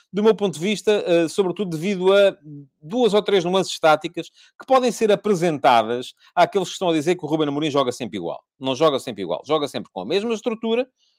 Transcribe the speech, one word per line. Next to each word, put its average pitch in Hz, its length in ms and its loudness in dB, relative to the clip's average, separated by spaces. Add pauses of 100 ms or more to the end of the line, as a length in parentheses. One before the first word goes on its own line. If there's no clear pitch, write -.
(120)
do 208 120 0
meu 220 100 6
ponto 196 200 -2
de 143 60 -12
vista, 208 460 0
eh, 170 220 2
sobretudo 185 420 -2
devido 180 420 0
a 196 240 4 (460)
duas 202 320 0
ou 208 80 4
três 202 220 0
nuances 180 340 -2
táticas 160 500 0
que - 380 -20
podem 254 240 4
ser 208 220 0
apresentadas 139 1040 2 (200)
àqueles 180 320 0
que - 60 -10
estão 185 160 -4
a 165 60 2
dizer 160 200 0
que 175 100 -8
o 143 40 -8
Ruben 156 180 0
Amorim 147 240 -2
joga 131 220 0
sempre 113 240 -10
igual. 82 260 -8 (160)
Não 135 160 -4
joga 139 240 2
sempre 101 240 -10
igual. 82 240 -6
Joga 147 220 -2
sempre 120 240 -12
com 95 80 -10
a 92 60 -8
mesma 202 280 -2
estrutura, 226 540 -4 (300)